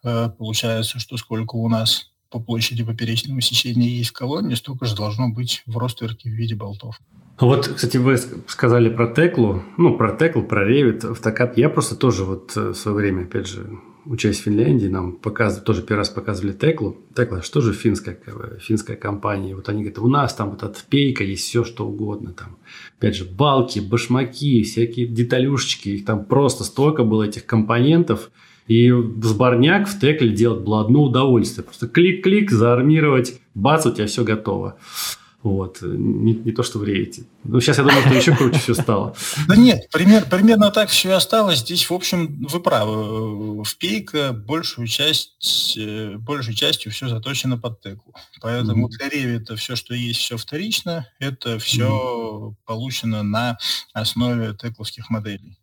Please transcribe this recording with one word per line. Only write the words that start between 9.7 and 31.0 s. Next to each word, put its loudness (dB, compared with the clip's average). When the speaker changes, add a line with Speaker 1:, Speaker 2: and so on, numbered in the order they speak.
Speaker 2:
ну, 6
про 2
Теклу, 2
про 0
Revit, 2
автокад. -2
Я 6
просто -2
тоже 2
вот, -8
э, -2
в -8
своё -4
время, 0
опять -6
же, -12
учась -2
в -16
Финляндии, 2
нам -4
показ-, -2
тоже -2
первый -2
раз -2
показывали -6
Теклу. -2
Текла, -2
что -2
же 2
финская, -2
как -20
бы, -14
финская -4
компания. -6
Вот -12
они -4
говорят, -8
у 2
нас 2
там -6
вот -12
от -12
Пейка 2
есть -6
всё, 0
что -8
угодно. -8
Там, -18
опять 2
же, -8
балки, 0
башмаки, 0
всякие -2
деталюшечки. 0
Их -6
там -2
просто 2
столько 2
было, 2
этих -6
компонентов. 2
И 8
сборняк 4
в -8
Текле 2
делать 2
было 0
одно 6